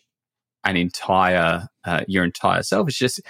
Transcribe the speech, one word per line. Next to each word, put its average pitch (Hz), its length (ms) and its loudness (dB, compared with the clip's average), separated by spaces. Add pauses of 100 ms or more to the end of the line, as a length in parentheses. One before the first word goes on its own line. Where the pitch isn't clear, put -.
(640)
an 95 140 0
entire, 87 920 2 (160)
uh, 85 240 -2
your 95 160 0
entire 90 380 0
self. 156 260 0
It's 135 100 -4
just, 127 320 -2